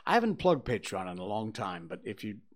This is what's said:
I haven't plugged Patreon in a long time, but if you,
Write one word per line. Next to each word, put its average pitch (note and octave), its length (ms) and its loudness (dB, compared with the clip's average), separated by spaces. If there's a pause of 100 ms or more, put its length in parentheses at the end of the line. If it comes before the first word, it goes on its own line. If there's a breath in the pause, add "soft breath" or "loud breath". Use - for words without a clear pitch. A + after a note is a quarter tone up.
I F3 80 4
haven't A3+ 220 4
plugged E3 280 4
Patreon F#2 460 -2
in F2+ 80 -8
a F2+ 60 -6
long G#2+ 260 -2
time, F2+ 360 -4
but F#2 160 -8
if - 200 -8
you, G#2+ 140 -6 (180)